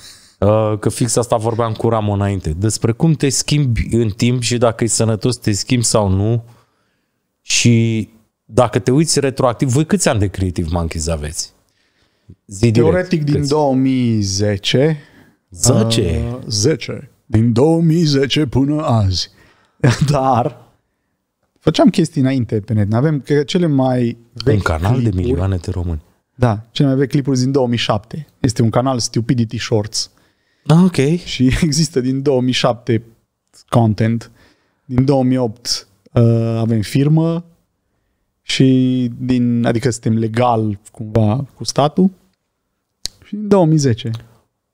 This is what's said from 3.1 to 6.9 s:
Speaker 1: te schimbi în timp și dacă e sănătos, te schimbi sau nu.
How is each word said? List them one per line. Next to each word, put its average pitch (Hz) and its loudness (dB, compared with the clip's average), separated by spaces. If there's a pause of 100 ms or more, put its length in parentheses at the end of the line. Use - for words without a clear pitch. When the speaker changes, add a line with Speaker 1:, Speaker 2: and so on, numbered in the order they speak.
Speaker 1:
te 143 -2
schimbi 131 -2
în 113 0
timp 120 -2
și 120 -2
dacă 113 0
e 113 2
sănătos, 113 -2
te - -4
schimbi 117 -2
sau 104 0
nu. 107 0 (1000)